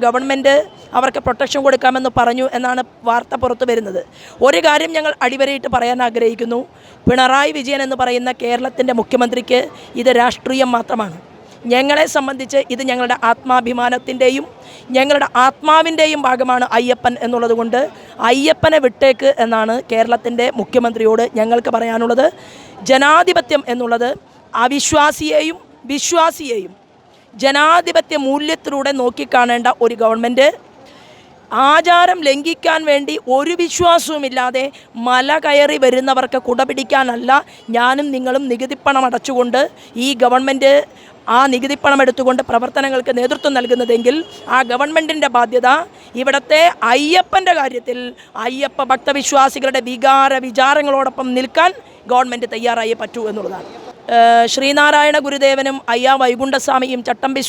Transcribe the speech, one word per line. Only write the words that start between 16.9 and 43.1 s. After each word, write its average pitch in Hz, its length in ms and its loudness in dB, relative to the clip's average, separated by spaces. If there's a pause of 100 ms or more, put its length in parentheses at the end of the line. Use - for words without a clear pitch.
എന്നുള്ളത് 233 340 0
കൊണ്ട് 233 180 -2 (520)
അയ്യപ്പനെ 311 540 2
വിട്ടേക്ക് 269 460 2 (140)
എന്നാണ് 226 300 0 (180)
കേരളത്തിൻ്റെ 233 520 0 (140)
മുഖ്യമന്ത്രിയോട് 226 640 0 (160)
ഞങ്ങൾക്ക് 233 380 0
പറയാനുള്ളത്. 233 500 0 (640)
ജനാധിപത്യം 311 720 2 (100)
എന്നുള്ളത് 240 380 -2 (540)
അവിശ്വാസിയെയും 302 920 0 (340)
വിശ്വാസിയെയും 285 800 -2 (680)
ജനാധിപത്യ 320 760 2 (100)
മൂല്യത്തിലൂടെ 285 760 -4
നോക്കിക്കാണേണ്ട 240 680 0 (160)
ഒരു 233 180 0
ഗവൺമെൻറ് 233 460 2 (1040)
ആചാരം 339 760 4
ലംഘിക്കാൻ 320 520 -2 (100)
വേണ്ടി 285 260 0 (200)
ഒരു 294 260 0
വിശ്വാസവുമില്ലാതെ 285 1000 -2 (440)
മല 269 380 0
കയറി 285 400 2
വരുന്നവർക്ക് 262 640 0
കുട 247 220 0
പിടിക്കാനല്ല 254 600 -2 (480)
ഞാനും 269 380 0
നിങ്ങളും 254 360 -2
നികുതിപ്പണം 262 560 -2
അടച്ചുകൊണ്ട് 247 540 -2 (440)
ഈ 277 40 0 (140)
ഗവൺമെൻറ് 262 500 4 (640)
ആ - 20 6 (140)
നികുതിപ്പണം 269 500 0
എടുത്തുകൊണ്ട് 254 480 0
പ്രവർത്തനങ്ങൾക്ക് 254 680 -2